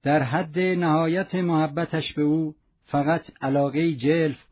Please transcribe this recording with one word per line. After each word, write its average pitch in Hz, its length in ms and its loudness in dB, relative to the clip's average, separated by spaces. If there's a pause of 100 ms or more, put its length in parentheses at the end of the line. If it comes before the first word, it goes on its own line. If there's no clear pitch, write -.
در 143 200 2
حد 151 360 -4
نهایت 175 760 0
محبتش 160 760 -2
به 151 100 -2
او 151 320 0 (320)
فقط 147 440 0 (100)
علاقه 143 520 0
جلف 147 600 0